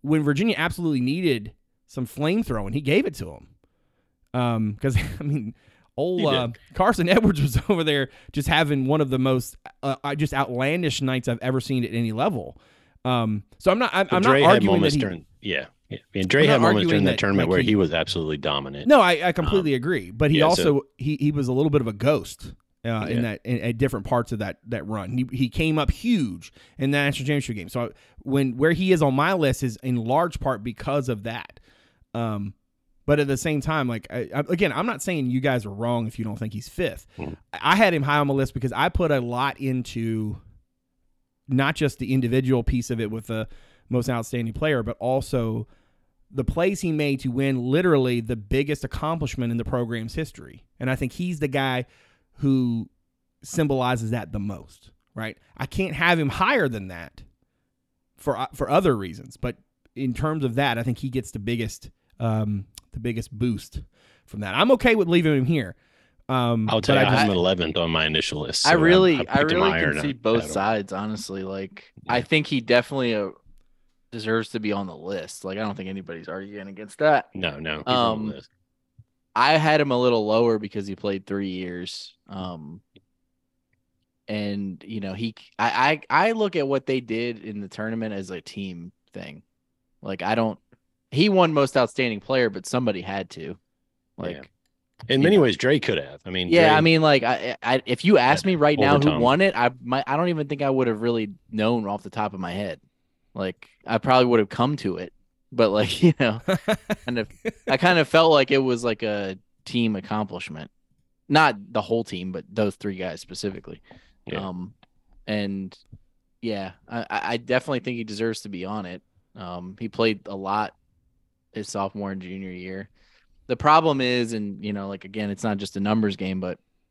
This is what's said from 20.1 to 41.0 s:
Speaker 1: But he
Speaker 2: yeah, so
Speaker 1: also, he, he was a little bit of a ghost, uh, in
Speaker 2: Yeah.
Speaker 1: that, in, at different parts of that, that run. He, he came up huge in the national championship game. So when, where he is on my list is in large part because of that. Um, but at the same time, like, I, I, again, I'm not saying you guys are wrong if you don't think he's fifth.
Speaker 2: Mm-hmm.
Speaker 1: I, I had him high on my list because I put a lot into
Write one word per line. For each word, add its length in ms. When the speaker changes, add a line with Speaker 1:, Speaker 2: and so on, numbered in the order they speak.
Speaker 1:
But 200
he 80
Speaker 2:
yeah, 60
so 60
Speaker 1:
also, 300
he, 200
he 140
was 160
a 60
little 160
bit 100
of 80
a 60
ghost, 580
uh, 240
in 80
Speaker 2:
Yeah. 60
Speaker 1:
that, 220
in, 160
at 180
different 280
parts 260
of 80
that, 180
that 180
run. 300
He, 160
he 160
came 300
up 120
huge 600
in 120
the 80
national 280
championship 300
game. 140
So 200
when, 400
where 140
he 200
is 100
on 120
my 180
list 300
is 200
in 140
large 420
part 240
because 460
of 140
that. 360
Um, 400
but 120
at 100
the 100
same 240
time, 260
like, 220
I, 240
I, 60
again, 240
I'm 120
not 160
saying 280
you 100
guys 240
are 80
wrong 340
if 120
you 80
don't 120
think 140
he's 160
fifth. 380
Speaker 2:
Mm-hmm. 160
Speaker 1:
I, 180
I 40
had 180
him 80
high 160
on 80
my 80
list 180
because 200
I 180
put 200
a 120
lot 360
into 840